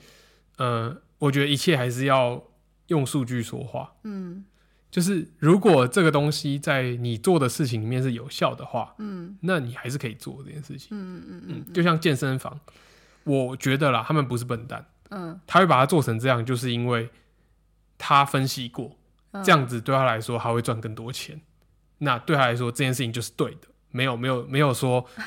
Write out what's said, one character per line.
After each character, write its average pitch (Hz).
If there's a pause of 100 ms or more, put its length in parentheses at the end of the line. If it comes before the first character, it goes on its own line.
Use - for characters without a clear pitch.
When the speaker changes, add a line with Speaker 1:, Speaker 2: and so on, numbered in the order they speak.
(580)
Speaker 1:
呃， 120 (240)
我 143
觉 139
得 143
一 143
切 151
还 123
是 123
要 127 (440)
用 156
数 135
据 120
说 -
话。 131 (100)
Speaker 2:
嗯。 196 (440)
Speaker 1:
就 185
是 175 (120)
如 170
果 156
这 180
个 160
东 147
西 143
在 131
你 120
做 170
的 127
事 156
情 117
里 107
面 127
是 131
有 117
效 139
的 120
话， 117
Speaker 2:
嗯。 196
Speaker 1:
那 175
你 123
还 -
是 135
可 139
以 110
做 -
这 -
件 147
事 139
情。 -
Speaker 2:
嗯， 185
嗯， 170
嗯， 175
嗯， 165
Speaker 1:
嗯， -
就 175
像 165
健 165
身 131
房， - (640)
我 135
觉 135
得 143
啦， 120
他 151
们 147
不 123
是 117
笨 117
蛋。 113 (240)
Speaker 2:
嗯。 185
Speaker 1:
他 -
会 190
把 147
它 131
做 151
成 113
这 123
样， 120
就 123
是 123
因 120
为 117 (920)
他 139
分 135
析 131
过， - (340)
Speaker 2:
嗯。 196
Speaker 1:
这 190
样 143
子 120
对 135
他 135
来 113
说 117
他 117
会 117
赚 117
更 110
多 117
钱。 - (600)
那 135
对 156
他 135
来 117
说 120
这 120
件 131
事 123
情 117
就 117
是 -
对 -
的， - (220)
没 127
有， 131
没 120
有， 127
没 135
有 147
说 123 (220)